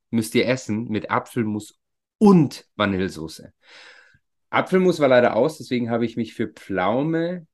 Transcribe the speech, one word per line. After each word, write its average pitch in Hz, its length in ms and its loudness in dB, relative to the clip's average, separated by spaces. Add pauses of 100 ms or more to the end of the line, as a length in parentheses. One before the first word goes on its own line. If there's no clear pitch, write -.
(100)
müsst 113 240 -4
ihr 117 120 2
essen 117 420 -4
mit 104 220 -6
Apfelmus 110 680 -6 (400)
und 180 480 4 (100)
Vanillesoße. 92 760 -6 (960)
Apfelmus 180 500 2
war 143 80 4
leider 123 280 4
aus, 143 220 0
deswegen 120 320 -4
habe 117 160 0
ich 113 100 -8
mich 113 180 -6
für 110 140 -6
Pflaume 160 1040 -4